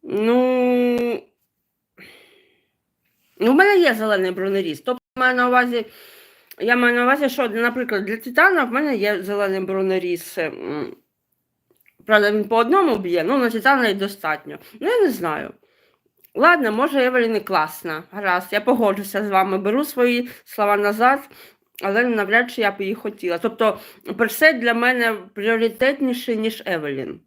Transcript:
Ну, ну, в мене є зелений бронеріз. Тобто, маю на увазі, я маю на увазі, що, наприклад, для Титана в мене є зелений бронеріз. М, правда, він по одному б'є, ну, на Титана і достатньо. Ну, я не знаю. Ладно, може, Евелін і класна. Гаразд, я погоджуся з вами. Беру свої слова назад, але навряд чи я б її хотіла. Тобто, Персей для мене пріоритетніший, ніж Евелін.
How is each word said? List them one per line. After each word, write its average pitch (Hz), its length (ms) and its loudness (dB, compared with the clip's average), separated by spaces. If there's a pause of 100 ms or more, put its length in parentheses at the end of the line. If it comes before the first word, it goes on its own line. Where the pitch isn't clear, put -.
Ну, 240 1200 0 (2250)
ну, 226 140 4
в - 20 6
мене 392 240 6
є 294 160 4
зелений 208 360 0
бронеріз. 185 500 -4
Тобто, 254 220 -6 (140)
маю 254 180 2
на 247 140 2
увазі, 247 380 2 (760)
я 240 160 2
маю 240 180 4
на 240 80 2
увазі, 277 260 2
що, 254 200 -2
наприклад, 233 560 -2
для 214 120 -6
Титана 294 480 2
в 240 80 -6
мене 277 240 0
є 208 260 -2
зелений 196 380 -2
бронеріз. 185 760 -2
М, 147 580 -6 (1120)
правда, 208 260 4
він 208 120 0
по 214 120 0
одному 269 400 2
б'є, 175 280 -2
ну, 254 140 0
на 240 120 0
Титана 247 380 2
і 196 60 0
достатньо. 160 640 -6 (220)
Ну, 330 80 -4
я 480 120 2
не 359 100 4
знаю. 170 420 -6 (840)
Ладно, 294 380 4
може, 269 320 0
Евелін 233 320 0
і 196 40 0
класна. 160 720 -4
Гаразд, 190 420 -2
я 254 80 0
погоджуся 202 640 0
з 208 60 -6
вами. 190 280 2
Беру 214 260 0
свої 247 440 0 (160)
слова 208 320 0
назад, 220 440 2 (640)
але 202 220 0
навряд 233 460 0
чи - 100 -8
я 202 100 2
б 196 100 -12
її 202 140 -4
хотіла. 190 440 -6
Тобто, 220 420 -2 (380)
Персей 233 340 4
для 233 220 0
мене 240 400 0 (200)
пріоритетніший, 233 1000 -2
ніж 220 300 -4
Евелін. 147 600 -6